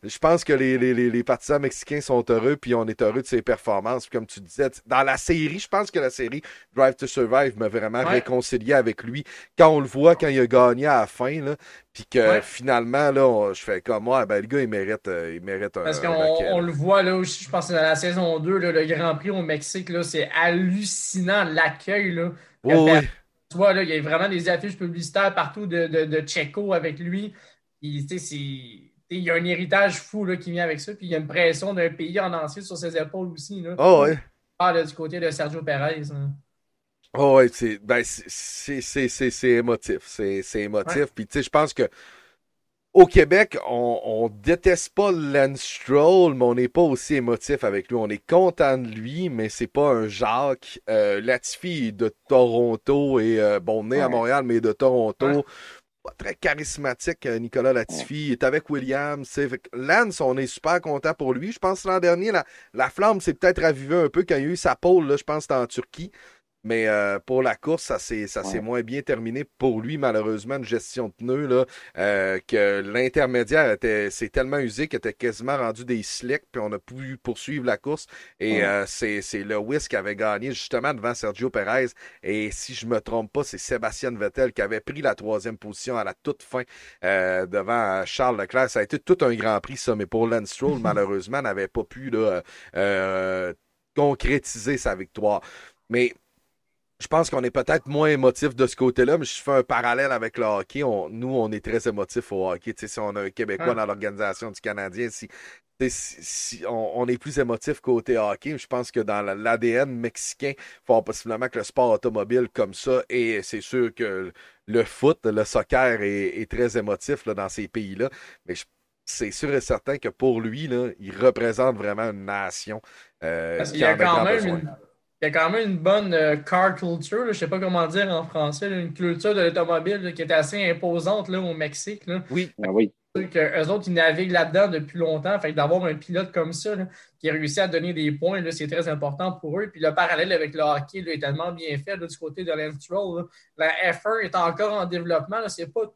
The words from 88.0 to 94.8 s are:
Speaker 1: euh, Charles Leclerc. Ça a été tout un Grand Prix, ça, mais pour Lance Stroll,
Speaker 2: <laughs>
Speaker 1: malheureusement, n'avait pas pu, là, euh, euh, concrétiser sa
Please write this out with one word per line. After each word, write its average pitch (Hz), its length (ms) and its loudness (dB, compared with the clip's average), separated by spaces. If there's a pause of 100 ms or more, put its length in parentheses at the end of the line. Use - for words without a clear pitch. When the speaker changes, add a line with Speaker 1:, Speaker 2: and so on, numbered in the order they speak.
Speaker 1:
euh, - 60 -2
Charles 123 340 0
Leclerc. 127 300 0
Ça 120 80 -2
a - 20 2
été 104 160 -4
tout 180 240 2
un 123 140 2
Grand 107 260 0
Prix, 135 160 -12
ça, 120 180 0
mais 101 120 -4
pour 113 180 0
Lance 113 240 -2
Stroll, 139 300 -2
Speaker 2:
<laughs> - 20 -8
Speaker 1:
malheureusement, 101 640 -2
n'avait 98 240 -2
pas 113 160 -4
pu, 131 260 -12
là, 117 80 0
euh, 101 240 0 (340)
euh, 95 800 -2 (420)
concrétiser 135 840 -2
sa 104 160 -4